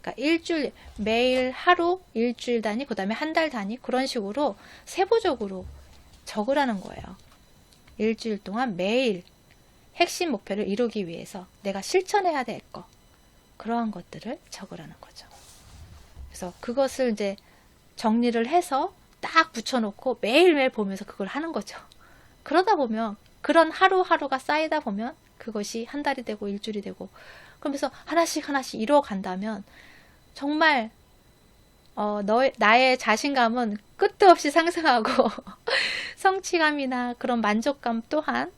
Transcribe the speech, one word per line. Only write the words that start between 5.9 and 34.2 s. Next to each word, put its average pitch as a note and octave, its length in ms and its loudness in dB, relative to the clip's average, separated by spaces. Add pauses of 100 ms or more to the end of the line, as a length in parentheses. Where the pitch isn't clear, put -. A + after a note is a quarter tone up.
적으라는 A#3+ 560 -2
거예요. - 360 -14 (840)
일주일 A3 400 -2
동안 G#3+ 380 -4
매일 G#3 480 0 (720)
핵심 F4 340 0
목표를 G3+ 380 -4
이루기 G#3 400 -2
위해서 F3+ 400 -14 (140)
내가 G3 200 -6
실천해야 F#4 600 -2
될 G#3+ 160 -10 (100)
거, - 160 -16 (680)
그러한 A3+ 340 -4
것들을 - 480 -12 (120)
적으라는 E3 500 -16
거죠. - 260 -20 (1120)
그래서 F3+ 220 -10
그것을 C4 500 0
이제 G3+ 260 -2 (600)
정리를 A#3 500 2
해서 E4 480 0 (260)
딱 - 320 2
붙여놓고 A3+ 680 -4
매일매일 C#4 500 6
보면서 G3 340 -4
그걸 - 220 -8
하는 D#4 240 -6
거죠. - 260 -8 (680)
그러다 F#4 320 4
보면, A3+ 400 -2 (240)
그런 D#4+ 320 4
하루하루가 F#4 680 2
쌓이다 D#4 420 0
보면 A3+ 360 -6 (220)
그것이 A3 460 -8
한 C#4+ 200 -8
달이 C4+ 180 -2
되고 G#3+ 240 -8
일주일이 G3+ 340 -6
되고, F#3+ 280 -12 (500)
그러면서 C#4 320 -4 (140)
하나씩 D#4+ 440 0
하나씩 C4 320 -4
이루어간다면 G#3 840 0 (720)
정말, D4 560 2 (1040)
어, G#3 280 -2
너의, A#3 340 4
나의 B3+ 400 6
자신감은 A#3 800 0 (180)
끝도 G4+ 340 6